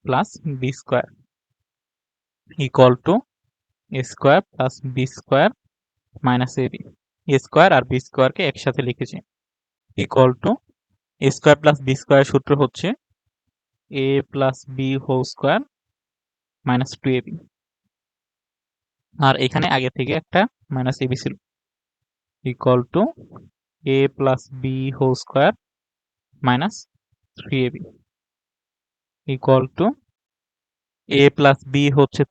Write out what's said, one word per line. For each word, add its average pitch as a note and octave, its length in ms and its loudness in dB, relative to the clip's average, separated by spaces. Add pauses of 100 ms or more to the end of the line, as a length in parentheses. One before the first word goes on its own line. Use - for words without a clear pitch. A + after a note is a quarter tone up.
plus - 240 -2 (300)
b B2+ 40 -10 (160)
square - 300 -4 (1600)
equal B2+ 280 4 (120)
to E3 80 2 (840)
a - 20 -2 (100)
square D3 400 2
plus C3 220 -4 (220)
b - 20 -6 (200)
square D#3 340 0 (760)
minus B2 260 0 (100)
a - 80 -2
b, - 40 -16 (520)
a C#3 180 2
square F3+ 320 4
আর B2 140 2
বি B2+ 60 -2 (100)
স্কয়ার C3 280 0
কে - 60 -6 (100)
একসাথে - 380 -4
লিখেছি B2+ 280 -10 (880)
equal B2+ 280 2 (120)
to G3 80 0 (760)
a - 100 2
square D3 240 4
plus D3+ 240 2
b - 20 -6 (140)
square C#3 300 4
সূত্র C#3 200 0 (100)
হচ্ছে C#3+ 260 -4 (1160)
a C3+ 40 0 (240)
plus C3+ 260 0 (180)
b C3 40 -10 (240)
whole B2+ 300 -2
square F3 300 -2 (1080)
minus B2 220 0 (100)
two C3+ 160 -2
A - 80 -2
B, - 20 -18 (2000)
আর C3+ 80 4 (100)
এখানে - 300 -2
আগে B2+ 220 -2
থেকে - 140 -4 (100)
একটা - 200 -2 (320)
মাইনাস C3 300 -4
a - 60 -2
b B2 40 -2 (100)
ছিল - 100 -6 (1160)
equal B2+ 280 0 (140)
to E3+ 80 2 (920)
a - 20 2 (200)
plus C3 240 0 (200)
b B2+ 40 -8 (320)
whole C3 260 0
square D3+ 320 0 (920)
minus C3+ 280 -2 (640)
three C3+ 300 -4
A - 60 -2
B - 20 -14 (1600)
equal C3 300 2 (140)
to F3 80 0 (1400)
a - 20 6 (140)
plus C#3 220 4 (140)
b - 20 0 (220)
হচ্ছে C#3+ 340 2